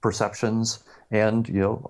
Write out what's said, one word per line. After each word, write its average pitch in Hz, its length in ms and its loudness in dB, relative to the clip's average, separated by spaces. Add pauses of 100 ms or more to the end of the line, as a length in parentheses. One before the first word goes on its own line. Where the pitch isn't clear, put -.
perceptions 113 840 -2 (280)
and, 110 360 2
you 98 120 0
know, 98 300 0